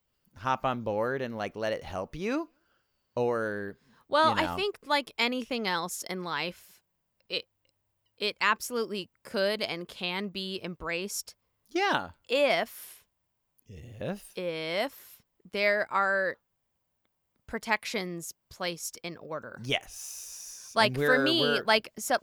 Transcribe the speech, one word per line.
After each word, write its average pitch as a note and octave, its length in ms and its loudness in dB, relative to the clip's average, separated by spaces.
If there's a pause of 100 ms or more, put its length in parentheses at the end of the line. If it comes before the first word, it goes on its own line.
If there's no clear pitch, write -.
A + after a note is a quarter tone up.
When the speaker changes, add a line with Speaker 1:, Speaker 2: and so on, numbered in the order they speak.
(360)
Speaker 1:
hop B2+ 280 0
on B2 180 0
board A2 380 2
and, A#2 160 -4
like, G#2 200 -4
let A2 160 0
it - 100 -2
help F#2+ 320 -4
you, A3+ 360 -2 (680)
or, A2 600 0 (300)
Speaker 2:
Well, D#4 220 6
Speaker 1:
you - 60 2
know. D#3 160 2
Speaker 2:
I - 40 -2
think, G4+ 280 0
like C#4+ 340 0
anything A#3+ 480 0
else F3+ 380 -2
in F#3 180 -6
life, E3 580 -6 (480)
it, - 180 -4 (720)
it G#3 220 -2
absolutely G#3 720 0 (140)
could G#3 380 2
and E3+ 260 -4
can F#3 400 -4
be F#3+ 340 -6
embraced E3+ 720 -6 (360)
Speaker 1:
Yeah. E4 400 0 (180)
Speaker 2:
if, A3+ 760 2 (640)
Speaker 1:
If? A#2 680 -8
Speaker 2:
if F3 840 -4 (280)
there G3+ 400 2
are F#3+ 460 4 (1120)
protections F#3+ 840 -4 (180)
placed - 520 -6
in E3+ 140 -8
order. C#3+ 480 -10
Speaker 1:
Yes. - 1120 -6
Speaker 2:
Like, A3+ 140 6
Speaker 1:
And B2 80 -2
Speaker 2:
for C#3 40 0
Speaker 1:
we're, B3+ 240 6
Speaker 2:
me, E4 160 4
Speaker 1:
we're - 240 2
Speaker 2:
like, A3 340 4
so, A#3+ 240 2